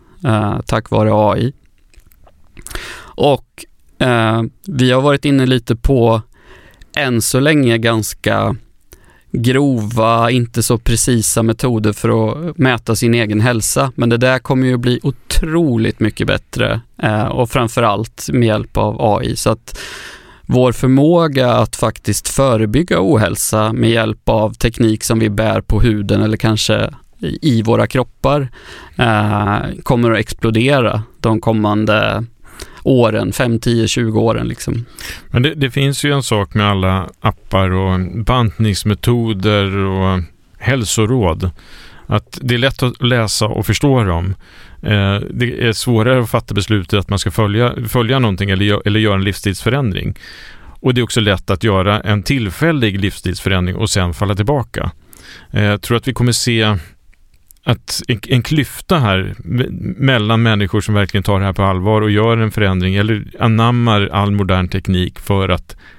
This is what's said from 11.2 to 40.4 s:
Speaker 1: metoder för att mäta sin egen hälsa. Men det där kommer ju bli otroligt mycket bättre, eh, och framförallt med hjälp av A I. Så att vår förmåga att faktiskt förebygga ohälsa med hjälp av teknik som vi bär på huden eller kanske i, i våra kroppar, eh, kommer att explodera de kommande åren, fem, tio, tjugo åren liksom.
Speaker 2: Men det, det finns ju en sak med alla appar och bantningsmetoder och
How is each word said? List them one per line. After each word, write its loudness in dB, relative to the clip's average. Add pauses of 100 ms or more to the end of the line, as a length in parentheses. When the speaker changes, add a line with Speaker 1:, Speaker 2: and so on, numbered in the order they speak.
Speaker 1:
metoder 0
för -2
att -8
mäta 0
sin 2
egen 0
hälsa. 0
Men 0
det 2
där 2
kommer 0
ju 2
bli 0
otroligt 0
mycket -2
bättre, -2 (220)
eh, 0
och -2
framförallt -2
med 2
hjälp -2
av 0
A 0
I. -4
Så -2
att -6 (640)
vår 2
förmåga 2
att 0
faktiskt -4
förebygga 0
ohälsa 0
med 2
hjälp -2
av 0
teknik 0
som 0
vi 2
bär -2
på 0
huden 2
eller 0
kanske 0 (280)
i, 0
i 2
våra 2
kroppar, -2 (480)
eh, 0 (240)
kommer 2
att 2
explodera 0 (180)
de 0
kommande 0 (580)
åren, 2
fem, 0
tio, 2
tjugo 0
åren 0
liksom. -6 (460)
Speaker 2:
Men 2
det, 0
det -2
finns -2
ju 2
en 0
sak -2
med 2
alla 0 (120)
appar 0
och 0 (240)
bantningsmetoder 0
och 0 (360)